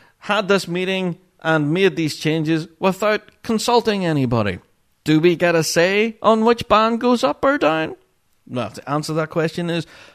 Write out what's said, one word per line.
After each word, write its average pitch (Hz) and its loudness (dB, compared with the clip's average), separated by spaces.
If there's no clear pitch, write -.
had 202 -2
this 196 2
meeting 185 -4
and 156 0
made 185 2
these 160 -4
changes 160 -2
without 208 -2
consulting 226 0
anybody. 120 0
Do 156 4
we 170 4
get 175 2
a 165 2
say 196 0
on 220 4
which 233 0
band 220 2
goes 247 2
up 285 -2
or 277 2
down?" 320 -2
Well, 120 -6
to - -14
answer 151 -4
that 156 -4
question 170 -4
is, 165 -4